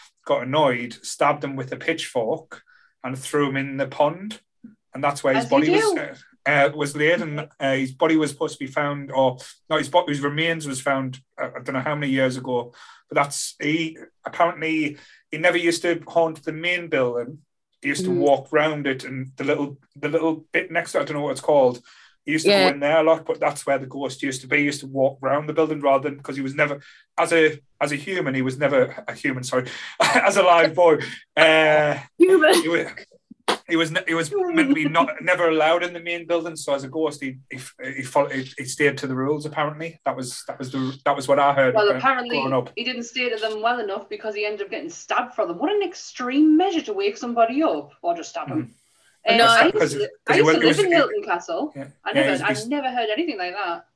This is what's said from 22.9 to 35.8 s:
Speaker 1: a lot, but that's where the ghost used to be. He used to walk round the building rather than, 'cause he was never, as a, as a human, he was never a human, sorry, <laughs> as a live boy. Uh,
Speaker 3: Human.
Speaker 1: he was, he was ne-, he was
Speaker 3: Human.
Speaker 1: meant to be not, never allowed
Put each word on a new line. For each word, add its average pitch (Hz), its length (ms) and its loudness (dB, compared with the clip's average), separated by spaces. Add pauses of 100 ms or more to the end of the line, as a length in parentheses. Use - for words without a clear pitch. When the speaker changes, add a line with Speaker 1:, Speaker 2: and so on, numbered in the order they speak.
Speaker 1:
a 156 40 4
lot, 156 220 4
but - 160 -4
that's 147 240 -2
where 139 120 2
the 131 80 -6
ghost 135 380 -8
used 131 180 -4
to 131 60 -18
be. 147 120 0
He 143 40 2
used 143 160 -2
to 139 80 -12
walk 135 340 0
round 147 280 0
the 156 40 -4
building 156 280 0
rather 139 280 2
than, 139 120 -10
'cause 135 160 -10
he 139 40 -4
was 135 140 -6
never, 143 240 0 (380)
as 165 160 2
a, 156 260 4 (220)
as 147 100 0
a 143 60 -4
human, 170 360 -4
he 131 80 0
was 127 160 -2
never 139 520 0
a 107 40 -6
human, 127 300 -6
sorry, 127 260 -4 (300)
<laughs> - 0 -
as 196 380 2
a 190 60 6
live 165 300 6
boy. 160 260 6 (360)
Uh, 156 640 6 (180)
Speaker 3:
Human. 196 440 8
Speaker 1:
he - 80 -2
was, - 180 0 (800)
he 170 80 0
was 165 160 2
ne-, 180 160 -2
he 165 60 0
was 165 160 0
Speaker 3:
Human. 359 260 -2
Speaker 1:
meant 294 140 4
to 277 60 4
be 156 120 0
not, 160 340 0
never 175 280 2
allowed 160 340 4